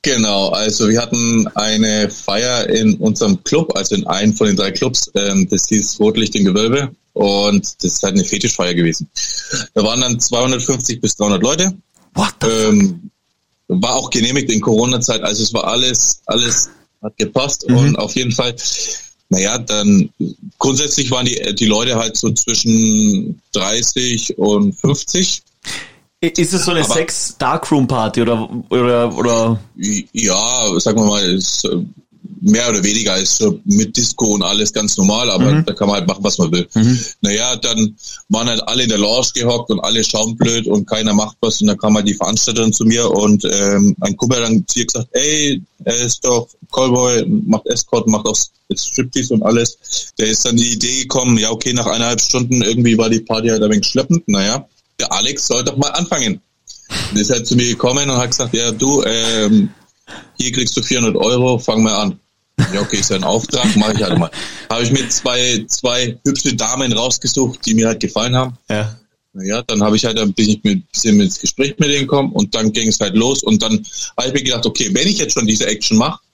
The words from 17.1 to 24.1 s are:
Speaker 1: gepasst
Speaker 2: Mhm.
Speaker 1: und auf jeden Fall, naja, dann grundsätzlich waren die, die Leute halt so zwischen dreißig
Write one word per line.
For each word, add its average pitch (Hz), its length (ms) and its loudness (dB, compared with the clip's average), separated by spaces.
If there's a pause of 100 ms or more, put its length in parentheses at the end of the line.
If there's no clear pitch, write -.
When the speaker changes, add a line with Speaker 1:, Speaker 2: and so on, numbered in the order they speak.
Speaker 1:
gepasst 131 520 -2
Speaker 2:
Mhm. 123 80 6
Speaker 1:
und 143 200 4
auf 104 180 -4
jeden 127 160 -2
Fall, 120 240 -2 (720)
naja, 98 300 0
dann 104 520 2 (480)
grundsätzlich 135 540 0
waren 127 140 0
die, 117 300 -2
die 117 100 0
Leute 113 320 2
halt 113 180 -2
so 113 160 0
zwischen 107 1120 0 (100)
dreißig 117 840 -2